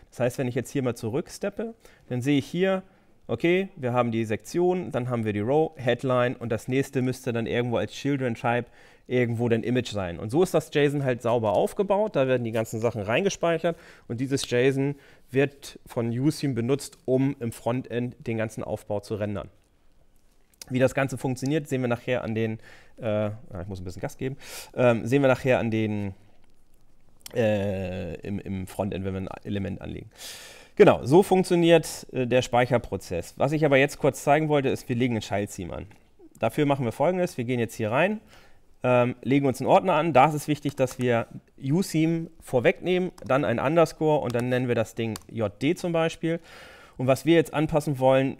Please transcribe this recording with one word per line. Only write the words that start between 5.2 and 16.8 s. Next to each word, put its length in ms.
wir 80
die 80
Row, 360
Headline 600
und 160
das 160
nächste 340
müsste 300
dann 140
irgendwo 320
als 120
Children 460
Type 300
irgendwo 400
dein 160
Image 260
sein. 300
Und 100
so 140
ist 100
das 180
json 300
halt 180
sauber 320
aufgebaut, 640
da 140
werden 160
die 80
ganzen 260
Sachen 240
reingespeichert 760
und 140
dieses 280
json 460
wird 540
von 240
useam 440
benutzt, 500